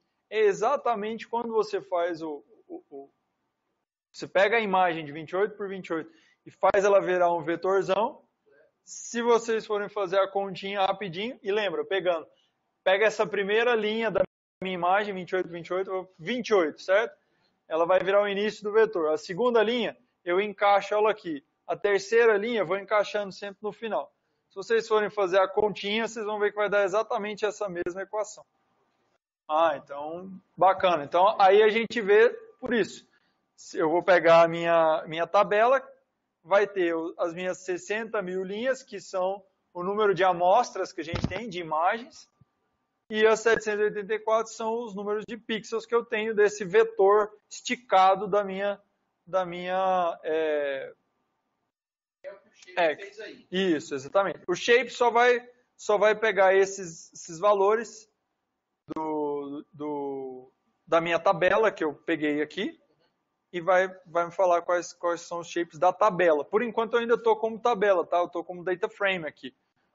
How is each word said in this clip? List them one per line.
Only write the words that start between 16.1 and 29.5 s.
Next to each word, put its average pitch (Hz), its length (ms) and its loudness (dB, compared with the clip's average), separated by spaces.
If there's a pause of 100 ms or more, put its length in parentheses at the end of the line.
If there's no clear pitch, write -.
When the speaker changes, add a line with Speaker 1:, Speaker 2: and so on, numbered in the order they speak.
Speaker 1:
vinte 208 300 -6
e 220 40 -2
oito, 165 280 2
certo? 208 360 0 (500)
Ela 165 180 0
vai 185 140 4
virar 196 220 2
o 208 60 0
início 202 360 -4
do 208 80 -6
vetor. 208 400 2
A 156 60 0
segunda 220 460 0
linha, 214 340 -2 (260)
eu 175 160 0
encaixo 202 540 0
ela 214 160 2
aqui. 165 340 -6 (260)
A 165 60 -4
terceira 202 600 2
linha 214 260 -2
eu 175 40 0
vou 190 140 -2
encaixando 202 520 -2
sempre 202 300 -14
no 208 100 -8
final. 185 400 -6 (380)
Se - 60 -20
vocês 220 320 -2
forem 208 240 2
fazer 196 260 0
a 190 100 4
continha, 208 600 -2
vocês 226 180 -10
vão 214 140 -6
ver 208 100 0
que 202 80 -14
vai 208 100 0
dar 202 160 2
exatamente 208 640 -4
essa 202 240 -4
mesma 175 320 -6
equação. 196 420 -8 (1040)
Ah, 151 300 2